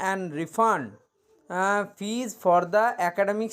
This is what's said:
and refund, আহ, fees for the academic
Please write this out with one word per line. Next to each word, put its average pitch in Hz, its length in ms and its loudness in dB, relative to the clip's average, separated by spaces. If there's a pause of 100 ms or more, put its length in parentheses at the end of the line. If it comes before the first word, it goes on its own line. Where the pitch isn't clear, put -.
(120)
and 185 260 -6
refund, 170 480 0 (640)
আহ, 196 360 0 (140)
fees 226 320 -6 (140)
for 175 180 6
the 175 480 0
academic 208 420 -2